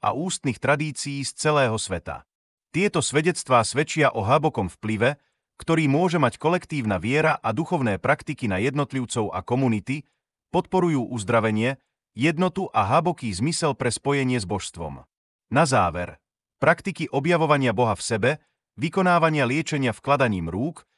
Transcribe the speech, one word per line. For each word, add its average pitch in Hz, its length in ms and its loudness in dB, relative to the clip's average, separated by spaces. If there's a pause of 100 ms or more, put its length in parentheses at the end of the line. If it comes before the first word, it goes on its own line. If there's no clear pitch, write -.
a - 160 -2
ústnych 151 400 -4
tradícií 143 640 -4
z 127 160 -6
celého 139 400 2
sveta. - 480 -8 (480)
Tieto 175 320 0
svedectvá 147 560 2
svedčia 143 480 0
o 110 160 -4
hlbokom 131 480 0
vplyve, 110 480 -2 (400)
ktorý 160 240 2
môže 160 320 2
mať 139 240 0
kolektívna 147 560 0
viera 139 400 0
a 113 160 -4
duchovné 123 480 0
praktiky 143 480 -2
na - 80 0
jednotlivcov 127 800 -2
a 95 80 -6
komunity, 127 640 -2 (400)
podporujú 170 640 0
uzdravenie, 113 640 0 (400)
jednotu 160 560 0
a 104 160 2
hlboký 156 480 0
zmysel 151 400 -2
pre 123 160 -2
spojenie 131 480 0
s 92 80 -8
božstvom. 85 560 -8 (480)
Na 147 160 4
záver, 87 480 0 (400)
praktiky 165 560 0
objavovania 147 640 2
Boha 113 160 2
v 95 80 -6
sebe – 113 300 0 (500)
vykonávania 160 640 2
liečenia 135 480 -2
vkladaním 113 560 0
rúk, 113 500 -6